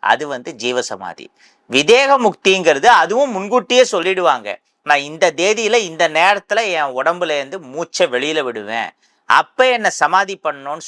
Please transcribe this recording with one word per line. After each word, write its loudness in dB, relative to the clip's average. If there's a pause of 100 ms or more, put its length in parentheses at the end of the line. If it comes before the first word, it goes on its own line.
அது -2
வந்து -10
ஜீவசமாதி. -8 (440)
விதேக 4
முக்திங்கிறது 2
அதுவும் 4
முன்கூட்டியே 0
சொல்லிடுவாங்க, -2 (260)
"நான் 0
இந்த 0
தேதியில 0
இந்த 0
நேரத்துல 0 (160)
என் -4
உடம்புல 0
இருந்து -6
மூச்சை -4
வெளியில -2
விடுவேன், -6 (340)
அப்ப 2
என்ன 0
சமாதி -2
பண்ணணும்னு" -8